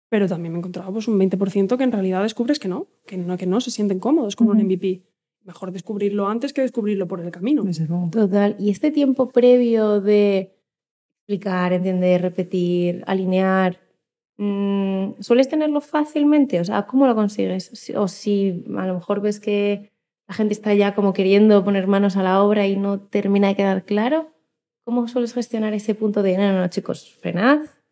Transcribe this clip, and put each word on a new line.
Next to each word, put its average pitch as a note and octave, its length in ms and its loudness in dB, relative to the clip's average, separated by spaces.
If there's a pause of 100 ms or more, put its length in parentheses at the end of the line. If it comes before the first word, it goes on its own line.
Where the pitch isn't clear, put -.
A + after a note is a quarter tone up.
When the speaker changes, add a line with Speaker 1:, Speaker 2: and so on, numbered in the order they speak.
Speaker 1:
Pero G3+ 180 2
también E3+ 260 -6
me E3+ 40 -6
he - 20 -6
encontrado, F#3 340 -10
pues, A3 140 -8
un G#3+ 100 2
veinte F#3+ 200 2
por G3 120 -2
ciento G3 280 0
que C4+ 60 0
en B3 80 2
realidad F#3+ 300 -2
descubres A#3+ 380 -2
que G3 80 -10
no, G#3+ 180 -6 (220)
que F#3+ 100 -12
no, F3+ 180 -6
que F3+ 120 -6
no F#3+ 140 0
se B3 100 -8
sienten F#3+ 280 -2
cómodos A#3+ 360 0
con A3+ 120 4
un G#3 100 2
Speaker 2:
Ujú. G#3 40 4
Speaker 1:
M F#3 140 0
V - 20 0
P. F#3 260 -4 (400)
Mejor F#3 280 -14
descubrirlo G3+ 560 -4
antes A#3+ 260 -4
que C4+ 80 -2
descubrirlo G#3 460 -2
por F3+ 120 -8
el E3+ 120 -10
camino. A3+ 320 -2
Speaker 2:
Desde D#3+ 240 -2
luego. F3 240 -2
Speaker 3:
Total. G3+ 480 0
¿Y G#3 100 0
este D4 220 0
tiempo C4+ 380 0
previo A#3 720 4
de G3+ 520 2 (680)
explicar, F3+ 540 -2
entender, F3+ 480 2
repetir, F3 840 -2
alinear, F#3+ 720 0 (580)
mm, G3 840 -2
sueles B3+ 280 2
tenerlo D4+ 320 -2
fácilmente? D4 800 0
O E3+ 60 -2
sea, G#3 200 -2
¿cómo C4+ 220 2
lo A#3 80 2
consigues? G3+ 580 -2
Si, - 220 -12
o G#3 120 0
si G3 560 -2 (140)
a F#3 80 -4
lo F#3 100 -4
mejor G3+ 260 -4
ves G#3 180 -4
que G3+ 520 -2 (360)
la - 80 -18
gente G#3+ 180 0
está G#3 200 -2
ya G3+ 200 2
como G3+ 200 2
queriendo G3+ 500 6
poner F#3+ 240 0
manos G3 300 2
a F#3+ 60 0
la F#3+ 200 2
obra G#3 240 2
y G3 80 0
no G3+ 240 -2
termina G3+ 480 0
de G3 80 0
quedar G3 300 0
claro, C4 440 -2 (540)
¿cómo A#3+ 240 -2
sueles A#3+ 260 -4
gestionar A3 400 -4
ese G#3 220 -4
punto G#3+ 280 -2
de, F#3 140 2
"No, G3+ 140 2
no, F#3 100 2
no, F3+ 60 0
chicos, - 540 -8
frenad, A3 380 2 (320)